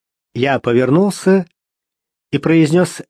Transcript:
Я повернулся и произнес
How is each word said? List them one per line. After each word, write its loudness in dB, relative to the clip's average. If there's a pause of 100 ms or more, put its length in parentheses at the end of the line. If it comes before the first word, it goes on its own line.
(340)
Я -2
повернулся 0 (840)
и -2
произнес 0